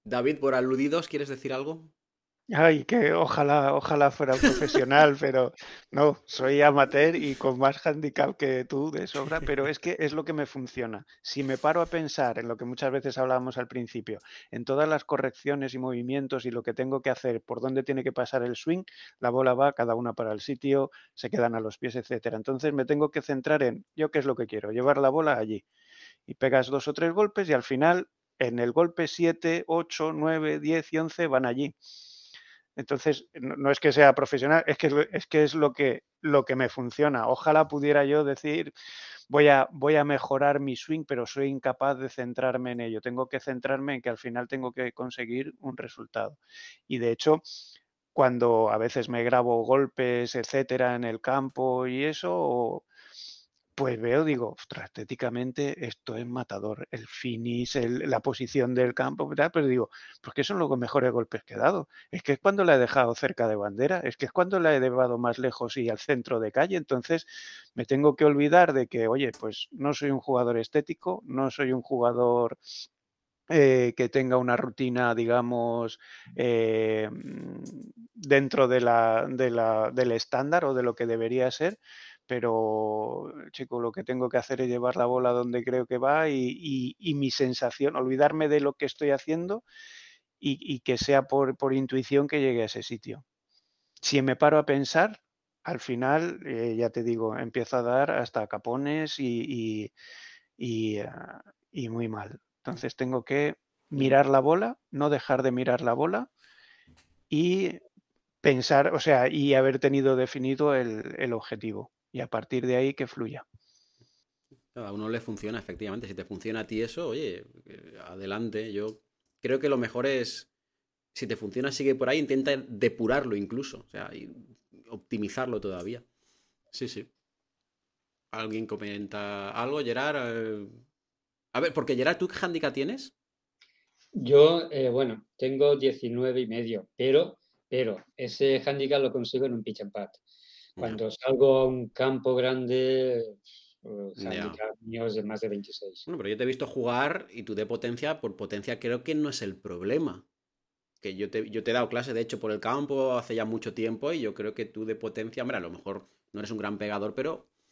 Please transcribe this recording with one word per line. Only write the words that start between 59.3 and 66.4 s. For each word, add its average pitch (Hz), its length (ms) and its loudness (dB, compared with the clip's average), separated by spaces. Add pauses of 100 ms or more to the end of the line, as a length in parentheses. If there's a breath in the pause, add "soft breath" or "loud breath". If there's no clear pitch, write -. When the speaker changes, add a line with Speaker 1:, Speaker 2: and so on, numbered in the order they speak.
Speaker 2:
tal, 156 160 2
pero 147 160 2
digo, 123 240 2 (320 loud breath)
"Pues - 100 -16
que 139 100 -2
son 202 140 -4
los 143 220 2
mejores 127 320 2
golpes 113 320 -4
que - 100 -20
he 107 40 -10
dado, 160 300 2 (220 loud breath)
es - 140 -10
que 143 100 0
es - 60 -2
cuando 202 240 2
la 170 120 8
he 127 40 6
dejado 120 340 4
cerca 123 340 -2
de 107 80 0
bandera, 107 440 -2
es 131 180 -6
que 135 80 -4
es - 60 -10
cuando 185 280 2
la 156 160 4
he 135 40 2
llevado 127 400 2
más 120 180 0
lejos 123 400 -4
y 117 120 -2
al 107 100 -4
centro 123 400 -2
de 107 120 -2